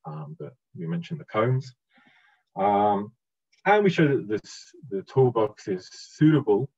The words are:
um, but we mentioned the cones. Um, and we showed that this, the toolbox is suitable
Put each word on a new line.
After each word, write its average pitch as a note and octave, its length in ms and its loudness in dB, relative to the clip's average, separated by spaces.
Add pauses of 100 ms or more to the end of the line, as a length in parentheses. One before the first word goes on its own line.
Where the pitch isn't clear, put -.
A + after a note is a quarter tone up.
um, D#3 340 -14
but - 140 -16 (240)
we E2+ 100 -10
mentioned E2+ 320 -8
the - 60 -20
cones. B2+ 480 -2 (800)
Um, G2+ 560 0 (540)
and G#3 180 4
we G3 60 4
showed D#3+ 220 2
that B2+ 160 -2
this, - 440 -8 (180)
the G2 140 -6
toolbox A#2+ 640 0
is F#2 240 -6
suitable C3+ 880 2